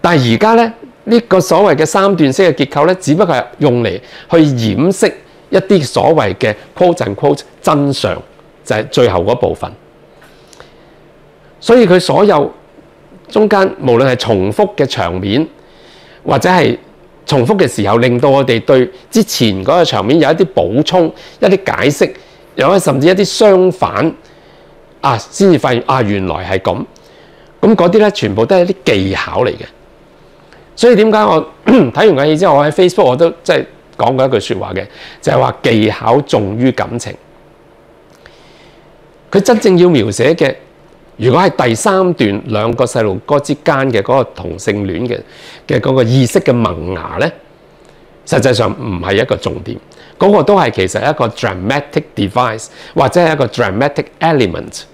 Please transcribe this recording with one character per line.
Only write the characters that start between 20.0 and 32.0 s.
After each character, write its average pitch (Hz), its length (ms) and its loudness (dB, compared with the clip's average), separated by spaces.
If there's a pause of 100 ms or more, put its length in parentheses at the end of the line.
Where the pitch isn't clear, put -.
面 139 160 2
有 147 120 2
一 - 20 2
啲 175 120 2 (100)
補 107 280 0
充、 170 300 0 (260)
一 - 60 0
啲 190 260 0
解 113 180 0
釋， 151 220 -2 (440)
有 175 240 2
甚 135 200 -2
至 147 80 2
一 202 40 4
啲 190 120 2
相 185 480 4
反， 104 400 -2 (920)
啊， 135 160 0
先 196 340 0
至 147 80 4
發 135 120 -2
現， 120 140 -2
啊， 131 160 0
原 101 240 -2
來 82 100 -4 (140)
係 95 100 -2
噉。 98 260 -4 (760)
噉 208 140 4
嗰 175 140 2
啲 208 100 2
呢， 208 100 2
全 110 240 -4
部 107 100 0
都 190 120 0
係 180 80 2
一 - 20 2
啲 185 100 -4 (100)
技 95 280 0
巧 92 300 -4
嚟 101 60 0
嘅。 78 120 -10 (1120)
所 233 160 2
以 240 60 6
點 214 160 4
解 220 80 2
我 180 280 0 (180)
<clears throat> - 20 -
睇 202 400 4